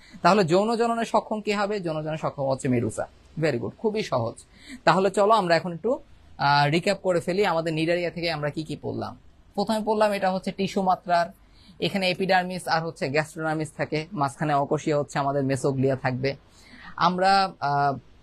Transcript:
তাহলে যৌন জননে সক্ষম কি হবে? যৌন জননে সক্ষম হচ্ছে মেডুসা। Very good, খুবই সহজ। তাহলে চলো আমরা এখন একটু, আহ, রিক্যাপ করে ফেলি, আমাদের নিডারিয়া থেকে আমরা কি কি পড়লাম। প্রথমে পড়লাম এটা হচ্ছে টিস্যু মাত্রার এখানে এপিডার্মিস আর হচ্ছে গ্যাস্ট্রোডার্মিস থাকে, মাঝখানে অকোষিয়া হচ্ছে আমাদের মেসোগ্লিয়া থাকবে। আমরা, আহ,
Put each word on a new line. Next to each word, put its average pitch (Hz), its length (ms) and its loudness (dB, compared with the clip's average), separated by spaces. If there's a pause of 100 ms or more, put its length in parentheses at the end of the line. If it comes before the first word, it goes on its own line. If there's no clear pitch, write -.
(220)
তাহলে 190 220 6
যৌন 196 320 2
জননে 233 280 0
সক্ষম 214 360 -2
কি 208 120 -4
হবে? 208 280 0
যৌন 156 220 -4
জননে 156 160 -6
সক্ষম 143 240 -4
হচ্ছে 135 260 -2
মেডুসা। 117 380 0 (320)
Very 147 200 0
good, 135 200 -6
খুবই 214 240 -2
সহজ। 120 320 -2 (500)
তাহলে 190 260 4
চলো 208 240 4
আমরা 180 220 4
এখন 170 160 -2
একটু, 220 260 -2 (400)
আহ, 143 280 4
রিক্যাপ 180 360 0
করে 180 180 2
ফেলি, 185 260 0
আমাদের 165 280 0
নিডারিয়া 165 360 0
থেকে 170 220 -4
আমরা 147 180 -2
কি 156 120 -6
কি 151 140 -8
পড়লাম। 113 400 -8 (380)
প্রথমে 214 300 0
পড়লাম 214 280 2
এটা 190 180 0
হচ্ছে 190 220 -4
টিস্যু 190 300 -2
মাত্রার 175 600 0 (420)
এখানে 185 240 0
এপিডার্মিস 185 580 0
আর 160 180 2
হচ্ছে 160 220 -6
গ্যাস্ট্রোডার্মিস 156 680 -2
থাকে, 156 360 -4
মাঝখানে 147 420 -2
অকোষিয়া 147 440 0
হচ্ছে 147 200 -4
আমাদের 139 260 0
মেসোগ্লিয়া 135 520 2
থাকবে। 131 400 -2 (600)
আমরা, 185 640 2
আহ, 143 380 0 (240)